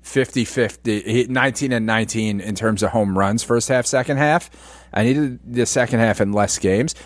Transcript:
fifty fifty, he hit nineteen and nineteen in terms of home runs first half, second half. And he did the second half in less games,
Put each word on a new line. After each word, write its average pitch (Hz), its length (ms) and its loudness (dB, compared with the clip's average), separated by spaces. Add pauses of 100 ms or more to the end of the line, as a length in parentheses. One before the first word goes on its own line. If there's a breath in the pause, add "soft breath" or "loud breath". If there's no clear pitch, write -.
fifty 127 440 -2
fifty, 110 560 -2
he 107 100 -4
hit 123 180 2
nineteen 131 420 0
and 113 120 0
nineteen 110 560 -2
in 101 140 -6
terms 107 280 0
of 104 60 0
home 98 300 0
runs 98 240 2
first 120 260 0
half, 127 160 0
second 135 320 -2
half. 147 320 2 (460 loud breath)
And 107 120 2
he 127 60 4
did 139 320 0
the 120 220 0
second 123 320 0
half 113 240 2
in 101 100 0
less 101 260 0
games, 107 360 0 (120)